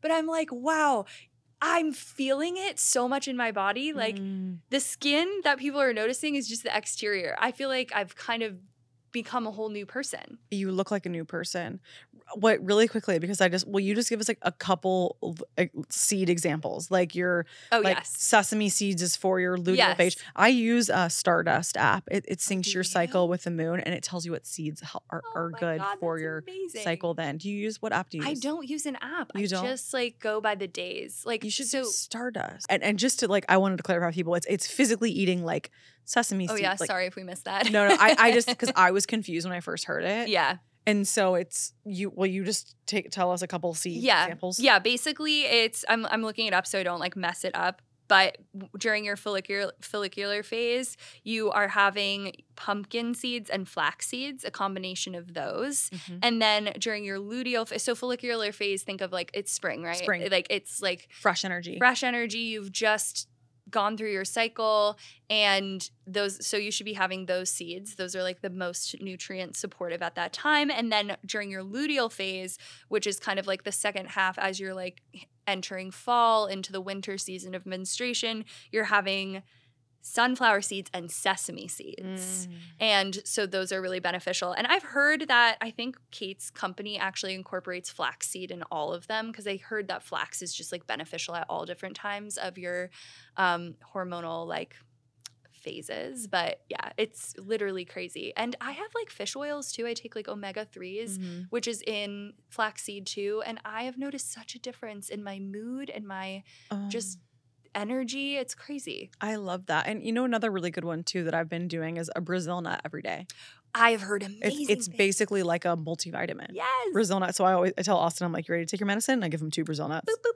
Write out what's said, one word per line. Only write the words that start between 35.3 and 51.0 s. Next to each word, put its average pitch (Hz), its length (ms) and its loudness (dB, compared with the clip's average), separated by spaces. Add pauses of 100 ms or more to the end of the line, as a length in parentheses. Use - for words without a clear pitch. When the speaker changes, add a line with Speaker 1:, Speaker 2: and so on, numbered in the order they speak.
Speaker 2:
like, 165 240 -2 (360)
sesame 196 440 2
Speaker 1:
Oh, 220 40 0
Speaker 2:
seeds, 208 80 0
Speaker 1:
yeah, 190 180 2
Speaker 2:
like 165 80 0
Speaker 1:
sorry 185 180 0
if 185 100 -6
we 190 80 -10
missed 180 220 -10
that. 196 260 2
Speaker 2:
No, 208 160 8
no, 196 120 10
I, 220 180 12
I 233 140 10
just, 240 160 6
Speaker 1:
<laughs> 247 120 0
Speaker 2:
'cause 247 160 2
I 180 160 10
was 196 140 4
confused 175 420 -2
when 180 80 -2
I 175 40 -4
first 175 260 -6
heard 156 180 -2
it. 220 260 0
Speaker 1:
Yeah. 175 280 4 (300)
Speaker 2:
And 202 200 4
so 190 260 4
it's, - 400 -2 (100)
you, 196 280 -4
will 190 160 2
you 190 180 0
just - 300 -2 (100)
take, - 240 0
tell 180 220 2
us 180 100 0
a 180 60 -4
couple 170 260 -2
seed 180 300 -4
Speaker 1:
Yeah. 220 220 8
Speaker 2:
examples? 180 340 -4
Speaker 1:
Yeah, 247 180 10
basically 294 680 2
it's, 233 440 4
I'm, 226 160 4
I'm 220 160 0
looking 220 240 -4
it 202 80 0
up 185 140 2
so 196 120 0
I 185 40 0
don't, 175 160 -2
like, 180 160 -4
mess 180 280 -4
it 180 120 -2
up. 175 260 0 (260)
But 190 300 8 (160)
w-, 190 240 -12
during 214 260 0
your 202 120 -2
follicular, 202 560 -4 (100)
follicular 202 600 -4
phase, 240 520 -2 (280)